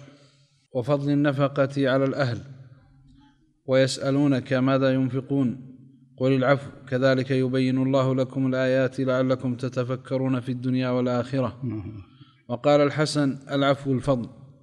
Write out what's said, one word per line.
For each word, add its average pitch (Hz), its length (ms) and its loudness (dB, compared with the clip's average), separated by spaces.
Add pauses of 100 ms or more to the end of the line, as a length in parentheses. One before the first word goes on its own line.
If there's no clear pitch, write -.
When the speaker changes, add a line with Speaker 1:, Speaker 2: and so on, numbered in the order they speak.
(760)
Speaker 1:
"وفضل 139 360 0
النفقة 139 800 0
على 135 140 2
الأهل، 123 360 -2 (1300)
ويسألونك 135 880 2
ماذا 131 400 2
ينفقون، 131 680 -2 (560)
قل 131 140 2
العفو، 135 380 2 (180)
كذلك 131 440 2
يبين 131 460 2
الله 131 380 2
لكم 131 320 0
الآيات 131 520 0
لعلكم 131 560 0
تتفكرون 131 840 -4
في 127 120 -6
الدنيا 127 380 -2
والآخرة." 123 760 -2
Speaker 2:
نعم. 107 400 -8 (460)
Speaker 1:
وقال 147 320 4
الحسن: 143 580 0 (120)
"العفو 139 420 0
الفضل". 123 360 -2 (340)